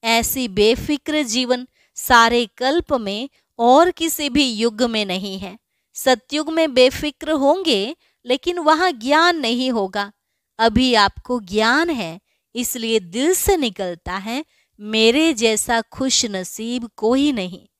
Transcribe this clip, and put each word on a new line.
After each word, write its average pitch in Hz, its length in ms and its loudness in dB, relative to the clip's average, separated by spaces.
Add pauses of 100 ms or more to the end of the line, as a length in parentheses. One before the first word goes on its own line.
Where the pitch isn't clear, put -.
ऐसी 233 440 0
बेफिक्र 233 720 0
जीवन 247 460 -2 (260)
सारे 233 540 4 (100)
कल्प 302 340 -2
में 220 380 -4 (280)
और 269 320 6
किसी 311 400 -4
भी 262 220 2
युग 220 300 -2
में 220 240 -2
नहीं 190 320 -6
है। 190 200 -14 (360)
सत्युग 285 580 -2
में 320 220 0
बेफिक्र 277 560 0
होंगे, 285 680 0 (300)
लेकिन 339 320 -2
वहाँ 320 340 2
ज्ञान 294 440 2
नहीं 247 340 -2
होगा। 202 420 -4 (460)
अभी 233 360 2
आपको 220 460 2
ज्ञान 220 500 0
है, 190 300 -6 (340)
इसलिए 226 460 -2
दिल 233 340 -2
से 392 220 0
निकलता 185 600 -6
है, 226 280 -8 (360)
"मेरे 226 540 2
जैसा 226 460 0
खुश - 440 -2
नसीब 226 720 -8
कोई 269 360 2
नहीं।" 185 340 -8 (120)